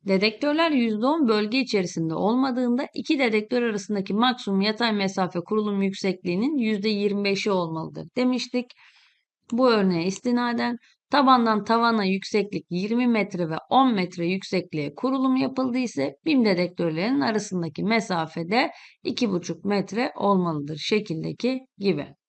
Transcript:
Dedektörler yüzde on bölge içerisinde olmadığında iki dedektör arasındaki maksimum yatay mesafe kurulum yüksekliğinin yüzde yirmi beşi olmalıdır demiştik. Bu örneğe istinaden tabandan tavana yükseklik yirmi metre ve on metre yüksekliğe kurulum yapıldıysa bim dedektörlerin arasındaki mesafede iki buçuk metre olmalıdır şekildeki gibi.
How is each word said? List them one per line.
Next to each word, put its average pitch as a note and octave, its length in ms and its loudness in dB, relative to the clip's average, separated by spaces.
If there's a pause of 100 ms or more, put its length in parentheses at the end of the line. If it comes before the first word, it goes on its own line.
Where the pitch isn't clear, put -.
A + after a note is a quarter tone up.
Dedektörler A3+ 640 2
yüzde A#3 360 2
on D4+ 220 2
bölge G#3+ 320 2
içerisinde E3+ 540 -2
olmadığında B3 800 0
iki C#4+ 240 -2
dedektör A#3 440 0
arasındaki G3+ 520 -4
maksimum A3+ 460 0
yatay A3 320 0
mesafe F#3+ 480 -2
kurulum G#3 420 -2
yüksekliğinin G3 760 -2
yüzde G#3+ 320 0
yirmi G3+ 360 0
beşi G3 260 0
olmalıdır D#3+ 680 -4
demiştik. B3 500 -2 (840)
Bu B3 180 4
örneğe F#3 360 2
istinaden A#3+ 680 -2 (340)
tabandan A#3+ 540 4
tavana A3+ 400 2
yükseklik F#3+ 680 -2
yirmi G#3 360 0
metre G3 440 0
ve D#3+ 60 -4 (140)
on B3+ 240 4
metre F3 320 -2
yüksekliğe F3 680 -4
kurulum C4 420 0
yapıldıysa C4 760 -2 (140)
bim C#4 200 4
dedektörlerin F3+ 760 0
arasındaki F#3 640 -4
mesafede G3 840 -2 (340)
iki B3 260 -2
buçuk F3 340 -4
metre G3 520 -2
olmalıdır E3 600 0
şekildeki G3+ 840 -2 (180)
gibi. F#3 280 0 (220)